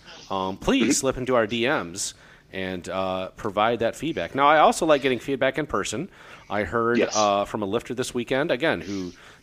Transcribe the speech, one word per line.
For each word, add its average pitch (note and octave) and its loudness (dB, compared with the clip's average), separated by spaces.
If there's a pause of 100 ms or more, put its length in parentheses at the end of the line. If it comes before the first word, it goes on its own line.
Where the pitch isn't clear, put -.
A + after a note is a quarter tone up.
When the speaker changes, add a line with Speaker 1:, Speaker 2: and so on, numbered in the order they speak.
(300)
Speaker 1:
Um, F#2+ -2
please B3 2
Speaker 2:
Mm-hmm. B2+ 4
Speaker 1:
slip C3+ 0
into B2+ -2
our A2 4
D A#2 0
Ms G2 -4 (380)
and, F#2 -6
uh, F#2 -4
provide G#2+ 0
that A2+ 0
feedback. G2+ -6
Now, C#3 4
I D#3 6
also F#3 4
like D3 4
getting C3 2
feedback C3+ 0
in D3+ -2
person. G#2+ -4 (400)
I G#2 -2
heard, A#2 0
Speaker 2:
Yes. G#2 0
Speaker 1:
uh, G2+ 2
from G#2+ -6
a G2+ -4
lifter A#2 -4
this B2 -6
weekend, C3 -2
again, B2+ 0
who F#2 -6 (300)